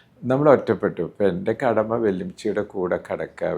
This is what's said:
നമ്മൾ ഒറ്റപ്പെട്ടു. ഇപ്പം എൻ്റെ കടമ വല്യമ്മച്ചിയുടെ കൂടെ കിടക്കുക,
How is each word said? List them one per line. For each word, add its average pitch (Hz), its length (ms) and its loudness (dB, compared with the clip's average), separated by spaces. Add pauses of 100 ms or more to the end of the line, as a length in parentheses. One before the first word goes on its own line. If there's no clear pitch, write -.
(320)
നമ്മൾ 147 240 4
ഒറ്റപ്പെട്ടു. 98 540 0
ഇപ്പം - 240 0
എൻ്റെ 98 300 -2
കടമ 110 300 0 (140)
വല്യമ്മച്ചിയുടെ 95 640 -4
കൂടെ 90 340 -2
കിടക്കുക, 85 500 -6